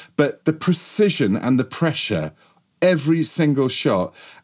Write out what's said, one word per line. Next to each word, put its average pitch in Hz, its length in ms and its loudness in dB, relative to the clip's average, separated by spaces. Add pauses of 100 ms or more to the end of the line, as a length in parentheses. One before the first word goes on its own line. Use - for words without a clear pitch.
(160)
But - 300 0
the 156 80 2
precision 170 840 0
and 123 220 0
the 127 60 0
pressure, 92 680 -4 (500)
every 165 400 2
single 143 480 0
shot, 101 440 -2 (300)